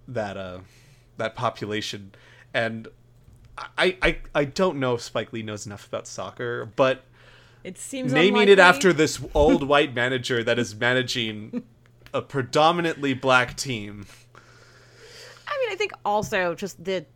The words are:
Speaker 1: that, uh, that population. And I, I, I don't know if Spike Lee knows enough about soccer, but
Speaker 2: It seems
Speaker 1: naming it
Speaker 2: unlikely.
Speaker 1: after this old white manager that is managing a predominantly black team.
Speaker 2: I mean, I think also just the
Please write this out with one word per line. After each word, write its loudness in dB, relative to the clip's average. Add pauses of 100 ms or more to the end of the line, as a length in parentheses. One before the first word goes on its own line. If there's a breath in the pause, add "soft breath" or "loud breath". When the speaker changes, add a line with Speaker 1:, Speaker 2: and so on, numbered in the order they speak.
Speaker 1:
that, -6
uh, -12 (580 soft breath)
that -6
population. -6 (400 soft breath)
And -4 (920)
I, 2
I, 0 (160)
I 2
don't -2
know 0
if -4
Spike -6
Lee -8
knows -10
enough -14
about -8
soccer, -8 (100)
but 2 (600 soft breath)
Speaker 2:
It -14
seems -6
Speaker 1:
naming 4
it 10
Speaker 2:
unlikely. 10
Speaker 1:
after 8
this 0 (140)
old 4
white 2
manager -2
that 2
is -4
managing -2 (480)
a -2
predominantly 0
black 2
team. -8 (1400 loud breath)
Speaker 2:
I -2
mean, -2
I -6
think -4 (120)
also -2
just -12
the -4